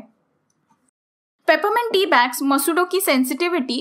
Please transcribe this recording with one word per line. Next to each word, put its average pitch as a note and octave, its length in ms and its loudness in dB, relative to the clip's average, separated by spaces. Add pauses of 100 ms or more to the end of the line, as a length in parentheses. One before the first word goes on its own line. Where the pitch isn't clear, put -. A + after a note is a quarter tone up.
(1500)
पेपरमिंट G#4+ 440 2
टी G4 140 2
बैग्स B3+ 380 0
मसूड़ों D4+ 420 0
की F4+ 140 -2
सेंसिटिविटी C#4 800 -2